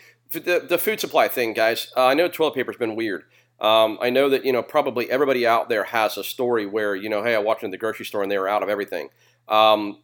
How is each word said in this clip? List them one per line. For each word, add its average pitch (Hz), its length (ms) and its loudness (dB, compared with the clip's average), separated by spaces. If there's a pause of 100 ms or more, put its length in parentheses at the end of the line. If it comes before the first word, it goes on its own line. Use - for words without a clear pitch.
(340)
f-, 165 100 -8
the, 175 240 0
the 170 100 2
food 214 200 -2
supply 135 300 2
thing, 117 240 -2
guys. 113 440 0
Uh, 127 100 4
I 131 80 4
know 170 120 2
toilet 160 280 -2
paper's 117 220 -6
been 110 200 -4
weird. 104 260 -4 (380)
Um, 110 400 4
I 123 100 0
know 135 180 4
that, 135 160 0
you 131 80 2
know, 120 120 0
probably 131 440 -2
everybody 131 380 2
out 113 220 2
there 110 160 0
has 110 320 -2
a 98 80 -10
story 120 420 -2
where, 104 300 -2
you 101 120 -8
know, 104 140 -2
"Hey, 117 140 0
I - 20 2
walked 107 240 0
into 98 120 -6
the 92 60 -12
grocery 110 260 -6
store 104 160 -4
and 98 80 -4
they 101 80 0
were 95 100 -2
out 101 140 0
of 95 60 -2
everything." 95 420 -4 (380)
Um, 107 560 2